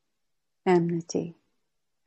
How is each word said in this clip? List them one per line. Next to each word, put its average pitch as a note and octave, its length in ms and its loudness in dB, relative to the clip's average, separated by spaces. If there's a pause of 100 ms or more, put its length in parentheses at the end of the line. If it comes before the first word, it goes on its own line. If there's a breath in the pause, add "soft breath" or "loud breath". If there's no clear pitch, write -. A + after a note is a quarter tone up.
(680)
enmity, E3+ 680 0 (720)